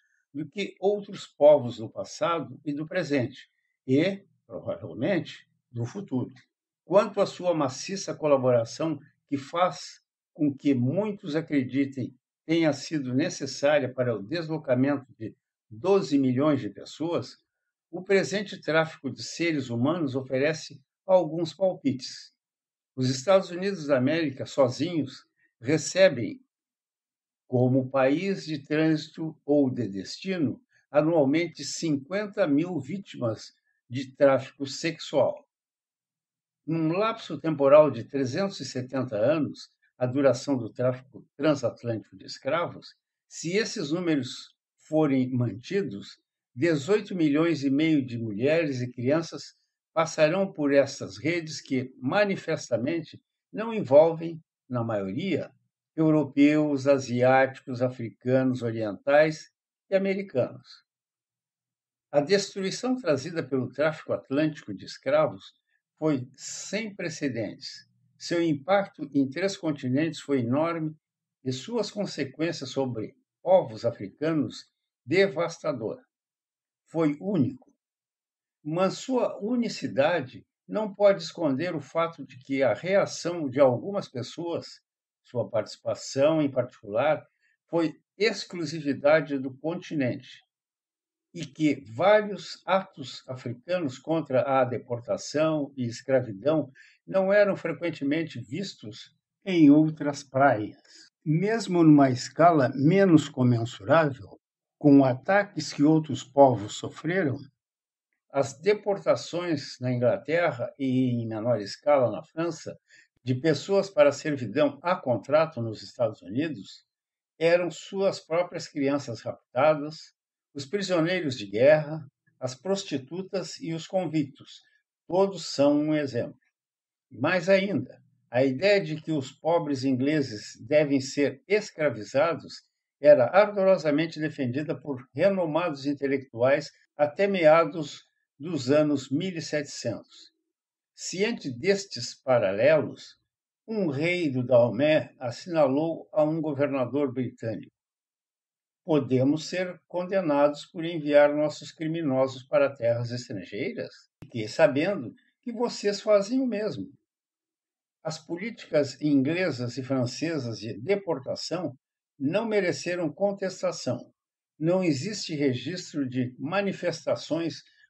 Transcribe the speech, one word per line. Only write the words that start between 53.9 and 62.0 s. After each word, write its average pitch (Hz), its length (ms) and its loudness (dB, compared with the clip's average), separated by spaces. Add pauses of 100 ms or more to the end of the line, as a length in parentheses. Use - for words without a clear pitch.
na 120 140 -4
maioria, 113 680 -4 (440)
europeus, 151 880 4
asiáticos, 127 960 2
africanos, 127 800 -2
orientais 120 920 0 (380)
e 190 60 2
americanos. 190 880 -4 (1300)